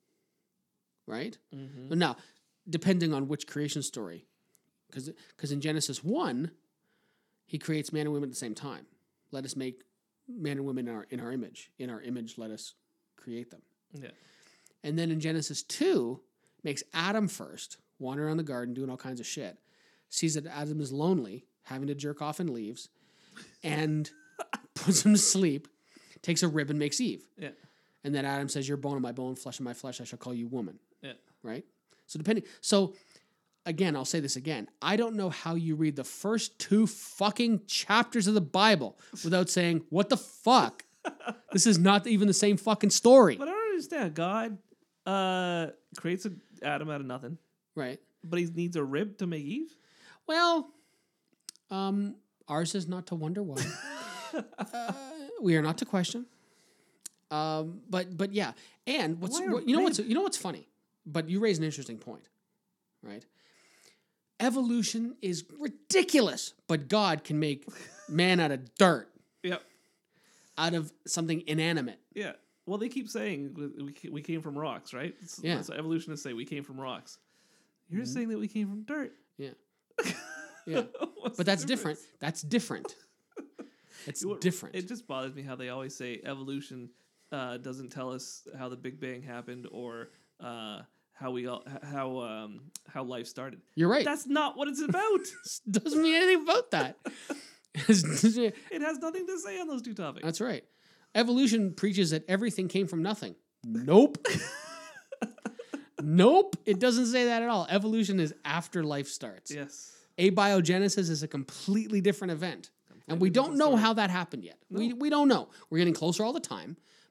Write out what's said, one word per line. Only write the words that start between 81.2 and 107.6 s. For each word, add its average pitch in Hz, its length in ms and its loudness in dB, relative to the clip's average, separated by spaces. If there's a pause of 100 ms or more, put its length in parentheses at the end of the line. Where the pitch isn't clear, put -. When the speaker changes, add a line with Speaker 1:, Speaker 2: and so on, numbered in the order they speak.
Speaker 1:
But - 0 -
Speaker 2:
the 180 80 0
Speaker 1:
that's 190 200 2
different. 202 320 -2
Speaker 2:
difference? - 220 -20
Speaker 1:
That's 151 240 -6
different. 147 560 -2
Speaker 2:
<laughs> - 60 -20 (1040)
Speaker 1:
It's - 160 -10
Speaker 2:
It 185 40 -4
wa-, 202 100 -4
Speaker 1:
different. 175 380 -2
Speaker 2:
it 185 120 -6
just 233 200 -12
bothers 131 280 -8
me 139 80 -14
how 135 120 -10
they 127 140 -10
always 135 260 -10
say 123 280 -10
evolution, 135 640 -10 (420)
uh, 123 260 -8
doesn't 131 320 -12
tell 127 220 -8
us 131 360 -14 (100)
how 131 120 -10
the 123 60 -10
Big 127 240 -14
Bang 127 220 -10
happened 123 500 -12
or, 117 380 -12 (300)
uh, 110 420 -10 (320)
how 131 180 -8
we 123 160 -6
all, 127 200 -8
h-, 139 240 -14
how, 131 280 -4
um, 110 420 -10 (300)
how 135 120 -8
life 123 240 -8
started. 131 340 -12 (140)
Speaker 1:
You're 165 140 4
right. 262 160 4
Speaker 2:
That's 294 220 -2
not 285 300 0
what 285 100 -2
it's 285 140 -6
about. 381 380 2
Speaker 1:
<laughs> - 260 -12 (220)
It 208 160 0
doesn't 302 180 2
mean 320 140 6
anything 359 280 6
about 392 280 2
that. 139 260 0 (440)
Speaker 2:
<laughs> - 340 -20 (120)
Speaker 1:
It's 196 160 8 (320)
Speaker 2:
It 240 460 -2
has 311 180 -2
nothing 330 280 -4
to 370 120 -6
say 392 200 -8
on 349 80 -6
those 269 160 -6
two 240 120 -8
topics. 160 300 -8
Speaker 1:
That's 160 160 -2
right. 220 220 -4 (520)
Evolution 233 580 4
preaches 190 380 2
that 160 160 0
everything 196 400 0
came 190 200 0
from 165 140 -2
nothing. 175 340 -4 (280)
Nope. 143 600 8
<laughs> - 40 -2 (1800)
Nope. 226 520 8 (100)
It 196 140 4
doesn't 247 280 4
say 247 180 2
that 233 180 2
at 233 60 0
all. 196 200 0